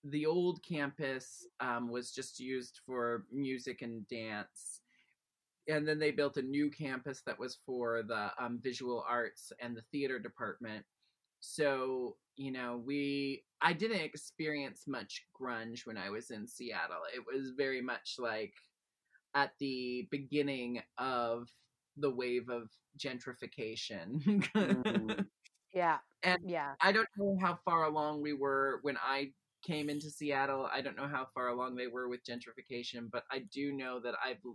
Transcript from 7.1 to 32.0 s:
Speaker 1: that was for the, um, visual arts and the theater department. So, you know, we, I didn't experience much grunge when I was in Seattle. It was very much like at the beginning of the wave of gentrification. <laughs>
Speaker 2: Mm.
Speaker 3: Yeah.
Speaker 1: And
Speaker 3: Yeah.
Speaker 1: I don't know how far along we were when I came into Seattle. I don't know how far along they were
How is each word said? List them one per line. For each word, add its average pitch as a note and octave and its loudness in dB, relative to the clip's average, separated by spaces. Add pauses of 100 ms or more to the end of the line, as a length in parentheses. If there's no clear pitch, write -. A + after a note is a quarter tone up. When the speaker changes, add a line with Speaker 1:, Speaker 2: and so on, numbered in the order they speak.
Speaker 1:
that - -4
was B2 -6
for A#2 0
the, G#2+ -2 (120)
um, A#2+ -2
visual B2 -2
arts A#2 0
and A#2+ -6
the A2+ -12 (100)
theater C3+ 0
department. A2 -6 (560)
So, C3 0 (200)
you C3+ -6
know, B2 -4
we, C#3 0 (180)
I E3+ 6
didn't G3 0
experience D3+ -6
much B2+ -6 (140)
grunge A#2 -6
when A2 -6
I F#2+ -4
was A2 -6
in A2 -6
Seattle. F#2 -4 (120)
It B2 -6
was C3 -2
very C3 2
much B2 -4
like A2 -2 (800)
at C#3+ 4
the B2+ -2
beginning C#3 0 (160)
of A#2+ 0 (500)
the C#3+ 4
wave B2 0
of A#2+ -4 (280)
gentrification. A#2 -6 (320)
<laughs> - -
Speaker 2:
Mm. G3+ 4 (480)
Speaker 3:
Yeah. E3 6 (240)
Speaker 1:
And F3+ 6
Speaker 3:
Yeah. D3 0
Speaker 1:
I F#3+ 10
don't A3 6 (100)
know G3 4
how F3 4
far E3 6
along D3+ 2
we D3 0
were C3+ 2
when C#3 2
I C3+ 0 (300)
came D3+ 0
into D3 -4
Seattle. C#3 2
I C3+ 0
don't C3+ -6
know C3+ -4
how C#3 -2
far B2+ 0
along B2 0
they B2 -2
were B2 -4